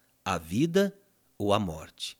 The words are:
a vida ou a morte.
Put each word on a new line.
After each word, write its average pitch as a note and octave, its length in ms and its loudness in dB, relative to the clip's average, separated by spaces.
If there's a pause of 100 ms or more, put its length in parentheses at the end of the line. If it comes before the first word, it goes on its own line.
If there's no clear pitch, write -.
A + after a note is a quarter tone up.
(240)
a F#2+ 120 0
vida E3 640 0 (400)
ou G2+ 140 0
a G2+ 60 6
morte. - 600 -6